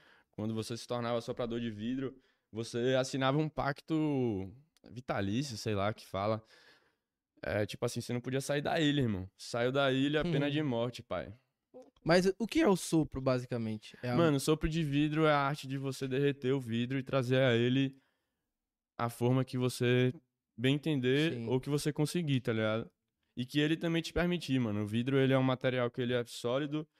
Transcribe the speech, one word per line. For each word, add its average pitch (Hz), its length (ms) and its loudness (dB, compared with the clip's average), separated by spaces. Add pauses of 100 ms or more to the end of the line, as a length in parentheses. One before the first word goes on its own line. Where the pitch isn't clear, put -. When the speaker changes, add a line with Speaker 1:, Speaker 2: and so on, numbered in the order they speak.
(320)
Speaker 1:
quando 107 200 -6
você 110 240 -6
se - 100 -12
tornava 120 340 -2
soprador 120 400 -6
de 117 100 -4
vidro, 120 420 -6 (380)
você 120 480 -2
assinava 135 400 0
um 156 100 0
pacto 131 1040 -2 (380)
vitalício, 117 680 -4
sei 107 200 -4
lá, 101 180 0
que - 120 -18
fala. 107 360 -2 (960)
É, 104 260 -2
tipo - 200 -8
assim, 120 140 -6
você - 120 -8
não 120 80 -4
podia 135 200 -4
sair 143 220 -4
da - 180 -2
ilha, 143 220 4
irmão. 95 340 -2
Saiu 120 340 -2
da 135 220 2
ilha, 143 320 0
pena 151 240 0
Speaker 2:
Hum. - 20 -2
Speaker 1:
de 151 120 0
morte, 120 420 -2
pai. 90 280 -6 (720)
Speaker 2:
Mas 180 320 4
o 233 120 -4
que 320 120 0
é 320 80 6
o 190 80 6
sopro, 156 440 0
basicamente? 123 800 -4
É 123 80 -4
a 123 60 0
Speaker 1:
Mano, 160 220 4
o - 20 -2
sopro 156 280 0
de 165 140 0
vidro 151 440 2
é 151 60 6
a 143 60 4
arte 139 300 -2
de 135 100 -4
você 135 300 -4
derreter 135 440 0
o 139 80 2
vidro 120 380 -2
e 131 40 -2
trazer 131 400 2
a 127 120 6
ele 127 420 2 (1000)
a 117 120 -2
forma 127 360 2
que 131 140 -6
você 123 540 2 (440)
bem 131 180 2
entender 143 600 2
Speaker 2:
Sim. 117 140 -6
Speaker 1:
ou 127 120 2
que 135 100 -6
você 147 220 0
conseguir, 151 480 0
tá 117 120 -2
ligado? 110 380 -2 (460)
E 123 100 -4
que 147 140 0
ele 156 160 2
também 165 260 0
te - 100 -10
permitir, 165 460 0
mano. 107 240 0
O 104 40 -2
vidro, 120 320 0
ele 135 140 4
é 135 60 4
um 131 40 2
material 127 480 0
que 131 100 -6
ele 123 140 0
é 120 120 -2
sólido, 143 600 -4 (140)